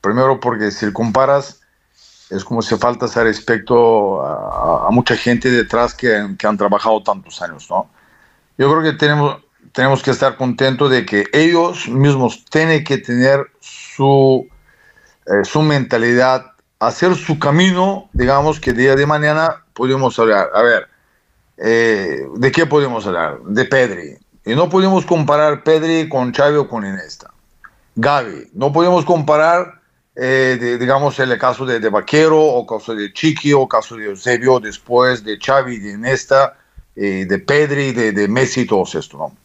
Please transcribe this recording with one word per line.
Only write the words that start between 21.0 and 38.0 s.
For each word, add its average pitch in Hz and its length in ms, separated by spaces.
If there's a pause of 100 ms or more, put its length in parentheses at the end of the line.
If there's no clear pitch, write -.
eh, 101 680 (100)
¿de 127 160
qué 160 140
podemos 131 400
hablar? 85 400
De 104 180
Pedri. 98 520 (280)
Y 110 100
no 160 140
podemos 190 360
comparar 147 600
Pedri 160 440
con 127 240
Xavi 147 240
o 139 120
con 110 180
Iniesta. 95 440 (680)
Gavi. 117 580
No 135 180
podemos 170 320
comparar, 165 760 (340)
eh, 127 460
de, 120 180
digamos, 135 400
el 127 180
caso 127 300
de, 120 140
de 107 100
Vaquero, 156 500
o 123 260
caso 113 280
de 104 180
Chiqui, 147 400
o 135 160
caso 113 280
de 107 100
Eusebio, 120 540
después 120 640
de 107 140
Xavi, 127 400
de 101 160
Iniesta, 131 640 (380)
eh, 95 340
de 95 120
Pedri, 143 520
de, 113 200